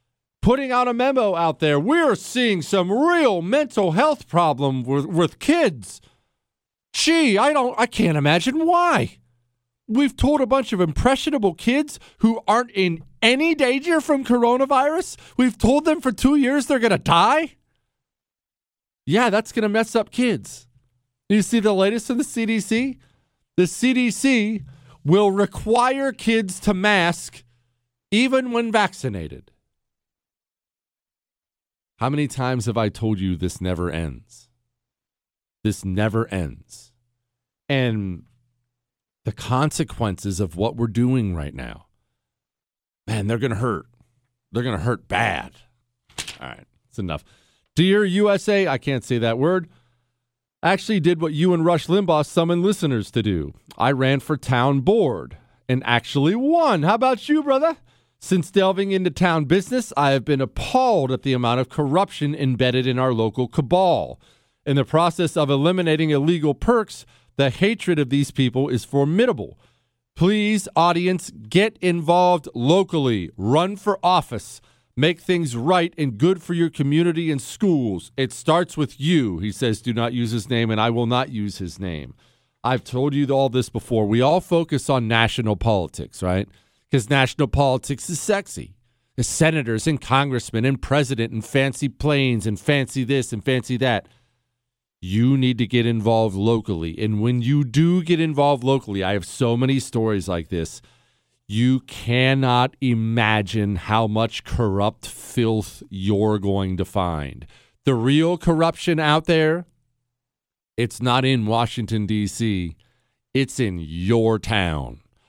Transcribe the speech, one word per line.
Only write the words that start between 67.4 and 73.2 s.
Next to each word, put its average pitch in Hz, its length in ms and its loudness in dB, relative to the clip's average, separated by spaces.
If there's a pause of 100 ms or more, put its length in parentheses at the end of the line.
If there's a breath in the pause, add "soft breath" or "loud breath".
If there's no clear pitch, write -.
hatred 190 480 0
of 135 100 0
these 139 220 0
people 131 380 -2
is 123 160 -4
formidable. 147 760 0 (560)
Please, 208 600 0
audience, 175 540 0 (200)
get 208 320 2
involved 175 720 2
locally. 135 840 0